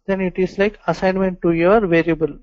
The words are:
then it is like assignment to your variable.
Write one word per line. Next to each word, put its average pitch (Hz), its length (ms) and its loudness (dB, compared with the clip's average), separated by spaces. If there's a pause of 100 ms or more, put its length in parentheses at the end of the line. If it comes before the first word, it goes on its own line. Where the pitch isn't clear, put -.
then 190 120 -2
it 185 180 -4
is 185 200 -4
like 202 200 -2 (100)
assignment 190 540 -2
to 175 120 2
your 185 340 2
variable. 160 560 0